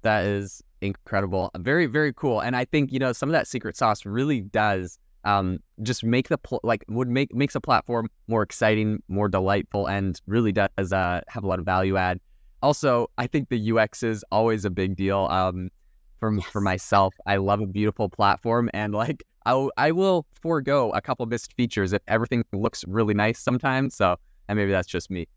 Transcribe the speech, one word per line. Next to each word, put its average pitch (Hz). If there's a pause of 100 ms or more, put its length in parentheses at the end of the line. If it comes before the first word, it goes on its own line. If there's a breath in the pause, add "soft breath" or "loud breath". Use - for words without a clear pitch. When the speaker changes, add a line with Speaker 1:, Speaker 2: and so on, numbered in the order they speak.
Speaker 1:
That 107
is 101 (180)
incredible. 98
Very, 147
very 143
cool. 117
And 123
I 127
think, 139
you 131
know, 127
some 135
of 160
that 160
secret 110
sauce 110
really 123
does, 98 (280)
um, 92 (240)
just 117
make 120
the 151
pl-, -
like, 110
would 123
make, 127
makes 135
a 131
platform 117 (180)
more 110
exciting, 107
more 101
delightful, 98
and 98
really 107
does, 98
uh, 90
have 110
a 98
lot 92
of 87
value 95
add. 92 (440)
Also, 131
I 120
think 143
the 120
U 110
X -
is 110
always 110
a 95
big 95
deal. 95
Um, 92 (500)
from, 107
for 101
Speaker 2:
Yes. -
Speaker 1:
myself, 95 (140)
I 101
love 101
a 101
beautiful 104
platform, 113
and, 104
like, 113 (220)
I 120
w-, 135
I 147
will 180 (160)
forego 139
a 98
couple 127
missed 117
features 101
if 101
everything 113
looks 104
really 107
nice 107
sometimes. 131
So, 90 (320)
and 104
maybe 98
that's 92
just -
me 87